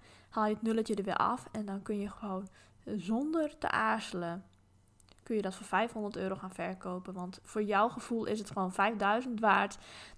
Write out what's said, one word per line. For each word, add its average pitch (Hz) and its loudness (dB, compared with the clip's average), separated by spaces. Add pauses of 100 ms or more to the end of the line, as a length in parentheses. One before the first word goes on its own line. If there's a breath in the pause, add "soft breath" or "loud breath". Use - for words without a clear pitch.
(280 loud breath)
Haal 214 2
je 214 4
het 214 -4
nulletje 220 2
er 202 0
weer 190 0
af - 2
en 214 -4
dan 196 -6
kun 208 -2
je 202 -4
gewoon, 190 -6 (360 soft breath)
eh, - -4
zonder 294 0
te - 0
aarzelen, 190 0 (760)
kun 226 -2
je 208 2
dat 190 -4
voor - -14
vijfhonderd 214 0
euro 190 -2
gaan 185 -8
verkopen. 185 -6
Want 185 -8
voor - -2
jouw 208 4
gevoel 233 -4
is 220 0
het 202 -8
gewoon 185 -2
vijfduizend 214 2
waard. 202 4 (400 loud breath)